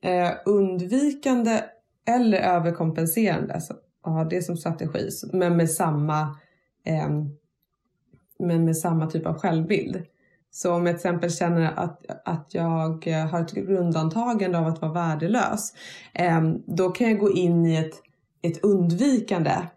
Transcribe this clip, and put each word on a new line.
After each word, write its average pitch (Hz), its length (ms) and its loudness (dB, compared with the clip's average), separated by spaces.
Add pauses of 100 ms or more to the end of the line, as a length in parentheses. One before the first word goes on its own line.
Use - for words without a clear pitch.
eh, 175 300 0 (140)
undvikande 220 1160 2 (460)
eller 233 300 4
överkompenserande, 170 1200 0
så, - 120 -12 (300)
och 165 80 -4
ha 160 120 0
det 175 180 -2
som 175 160 -4
strategi, - 540 -4
så, - 220 -12
men 175 240 2
med 165 140 2
samma, 151 680 0 (480)
ehm, 151 440 -2 (1080)
men 165 260 2
med 160 120 2
samma 160 300 0
typ 160 180 -4
av 165 140 -2
självbild. 170 640 -2 (480)
Så 175 220 -2
om 175 120 0
jag 170 100 2
till 170 120 -6
exempel 175 260 -2
känner 170 420 2
att, - 300 -6 (200)
att 160 240 -6
jag, 160 580 -2
eh, 160 200 -2
har 170 140 -2
ett 170 120 -4
grundantagande 180 1040 0
av 160 100 0
att 160 140 -2
vara 156 120 -2
värdelös, 170 800 -2 (400)
ehm, 160 440 2 (100)
då 180 220 0
kan 226 200 0
jag 208 100 2
gå 202 120 4
in 170 340 4
i 165 100 4
ett, 156 180 -2 (480)
ett - 220 -2
undvikande 190 920 2 (220)